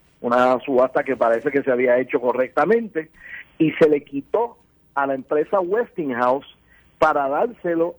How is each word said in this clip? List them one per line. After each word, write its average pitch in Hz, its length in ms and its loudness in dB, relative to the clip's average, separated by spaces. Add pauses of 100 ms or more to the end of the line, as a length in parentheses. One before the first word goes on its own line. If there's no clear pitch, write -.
(200)
una 123 380 2
subasta 131 460 0
que 131 100 -4
parece 117 380 0
que 139 100 0
se 135 80 -2
había 123 300 2
hecho 131 200 -2
correctamente, 156 920 -2 (500)
y 156 120 2
se 160 160 4
le 147 160 0
quitó 196 520 -6 (380)
a 139 100 -2
la 139 100 -2
empresa 151 440 -2
Westinghouse 147 880 -2 (540)
para 147 280 2
dárselo 170 720 -2